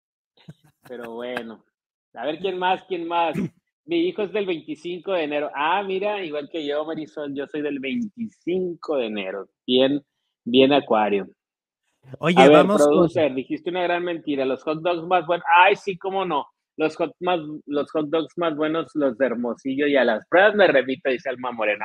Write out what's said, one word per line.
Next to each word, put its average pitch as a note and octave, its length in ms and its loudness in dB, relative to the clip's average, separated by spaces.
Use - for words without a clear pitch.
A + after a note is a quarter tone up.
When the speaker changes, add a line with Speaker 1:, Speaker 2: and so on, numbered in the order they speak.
Speaker 1:
Pero A#2 280 -12
bueno. A#2+ 500 -10
A A#2 120 -8
ver, D#3+ 120 -4
¿quién F3+ 200 -4
más? F3+ 280 0
¿Quién E3+ 220 -6
más? E3+ 280 0
Mi E3 220 0
hijo G#3+ 140 -4
es F3 100 -6
del G3+ 140 -4
veinticinco E3+ 680 -8
de E3+ 120 -2
enero. D3 300 -4
Ah, E3 280 0
mira, G3 420 -4
igual D3 260 -8
que D#3+ 160 -8
yo, D3 200 -2
Marisol, D3+ 480 -8
yo C#3 120 -6
soy D3+ 160 -8
del C#3+ 180 -6
veinticinco C3+ 1160 -6
de A#2+ 100 -2
enero. G2 400 -8
Bien, C3+ 360 2
bien C3 280 6
acuario. G#2+ 540 0
Speaker 2:
Oye, F3 220 0
Speaker 1:
A C3+ 80 10
ver, D3 100 10
Speaker 2:
vamos G3+ 240 6
con D3 100 6
Speaker 1:
producer, D#3+ 420 2
dijiste C#3+ 360 -6
una F3+ 120 -2
gran F3 220 -2
mentira. D3+ 400 -4
Los C3 200 -2
hot D#3+ 180 -2
dogs E3+ 240 -2
más F3+ 200 2
buenos. F3 180 -2
Ay, F#3+ 220 6
sí, F#3+ 220 -8
cómo F#3+ 260 -4
no. D3+ 220 -2
Los D#3 200 -2
hot D#3+ 240 -4
más, F3+ 200 -2
los C#3+ 260 -4
hot D3+ 160 -2
dogs D#3+ 280 -4
más E3 200 -2
buenos, D#3 380 -4
los C3+ 240 -2
de C3 80 2
Hermosillo. A#2+ 600 -4
Y C#3+ 100 2
a B2 80 4
las A2 240 0
pruebas G3+ 260 4
me G3+ 120 6
remito, C3 440 2
dice E3+ 180 -4
Alma B2+ 240 -8
Morena. G#2+ 320 -2